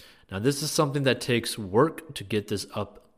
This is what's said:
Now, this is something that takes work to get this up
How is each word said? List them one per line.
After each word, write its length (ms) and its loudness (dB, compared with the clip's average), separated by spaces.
Now, 80 -4
this 240 2
is 80 -4
something 320 2
that 180 2
takes 360 0
work 580 0
to 80 -12
get 240 -2
this 260 -4
up 320 -8